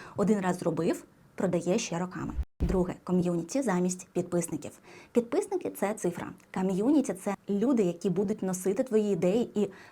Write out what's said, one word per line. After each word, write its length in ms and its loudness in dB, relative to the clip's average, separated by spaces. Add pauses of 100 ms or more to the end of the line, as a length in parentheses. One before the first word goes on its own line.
(180)
Один 220 4
раз 180 0
зробив, 460 0 (320)
продає 440 0
ще 200 -4
роками. 340 -6 (260)
Друге — 340 2 (100)
ком'юніті 580 0
замість 520 0
підписників. 580 -2 (400)
Підписники — 580 0 (100)
це 140 0
цифра. 340 -4 (260)
Ком'юніті — 600 2 (100)
це 120 -2 (140)
люди, 340 2
які 260 0
будуть 340 0
носити 400 0
твої 300 2
ідеї 480 2
і 100 0 (200)